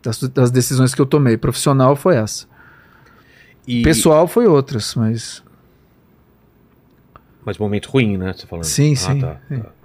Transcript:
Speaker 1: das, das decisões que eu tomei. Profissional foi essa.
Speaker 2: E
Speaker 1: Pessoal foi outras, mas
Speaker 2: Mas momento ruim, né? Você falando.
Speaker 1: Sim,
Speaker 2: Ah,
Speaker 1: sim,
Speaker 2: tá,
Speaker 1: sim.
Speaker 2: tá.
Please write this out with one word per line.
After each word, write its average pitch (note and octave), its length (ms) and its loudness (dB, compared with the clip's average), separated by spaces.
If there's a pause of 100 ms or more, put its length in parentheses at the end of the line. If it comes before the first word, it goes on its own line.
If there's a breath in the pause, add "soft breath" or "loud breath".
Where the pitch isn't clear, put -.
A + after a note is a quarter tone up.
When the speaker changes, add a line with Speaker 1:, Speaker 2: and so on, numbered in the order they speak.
Speaker 1:
das, A2 200 -6
das C3 280 0
decisões B2+ 420 0
que - 80 -2
eu C#3 40 4
tomei. C3+ 320 2
Profissional C3+ 580 0
foi F3 220 2
essa. - 280 -6 (1200 soft breath)
Speaker 2:
E A#2+ 180 -2
Speaker 1:
Pessoal D#3+ 440 4
foi A#3 200 2
outras, C3+ 480 0
mas A2+ 460 -4 (2000)
Speaker 2:
Mas G#2 120 -10
momento G#2 300 -4
ruim, A2 300 0
né? F#2 160 -6
Você - 120 -16
falando. E2+ 200 -10
Speaker 1:
Sim, C#3+ 280 0
Speaker 2:
Ah, - 20 2
Speaker 1:
sim, C3 240 -4
Speaker 2:
tá, - 180 -6 (100)
Speaker 1:
sim. C3+ 120 -8
Speaker 2:
tá. A2 100 -12 (160)